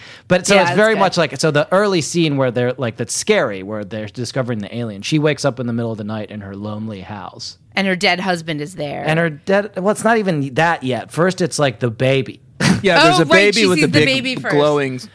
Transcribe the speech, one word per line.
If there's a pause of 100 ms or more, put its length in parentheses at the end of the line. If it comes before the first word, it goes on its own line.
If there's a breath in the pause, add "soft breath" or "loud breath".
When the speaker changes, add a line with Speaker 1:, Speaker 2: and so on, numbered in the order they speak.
(280 loud breath)
Speaker 1:
But
so
Speaker 2:
Yeah,
Speaker 1:
it's
Speaker 2:
it's
Speaker 1:
very
Speaker 2:
good.
Speaker 1:
much
like,
so
the
early
scene
where
they're,
like,
that's
scary,
where
they're
discovering
the
alien,
she
wakes
up
in
the
middle
of
the
night
in
her
lonely
house. (180)
Speaker 2:
And
her
dead
husband
is
there.
Speaker 1:
And
her
dead,
well,
it's
not
even
that
yet.
First,
it's,
like,
the
baby. (200)
<laughs>
Speaker 3:
Yeah,
there's
Speaker 2:
Oh,
Speaker 3:
a
Speaker 2:
right,
Speaker 3:
baby
Speaker 2:
she
Speaker 3:
with
Speaker 2:
sees
Speaker 3:
the
Speaker 2:
the
Speaker 3:
big
Speaker 2:
baby
first.
Speaker 3:
glowing
s-,